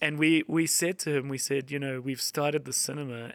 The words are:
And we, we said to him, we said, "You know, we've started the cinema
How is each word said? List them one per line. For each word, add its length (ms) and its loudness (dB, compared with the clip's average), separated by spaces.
And 160 0
we, 300 6
we 200 2
said 320 2
to 160 -2
him, 140 0
we 80 -2
said, 340 -2
"You 80 -4
know, 220 -4
we've 200 -4
started 440 0
the 80 -6
cinema 600 -4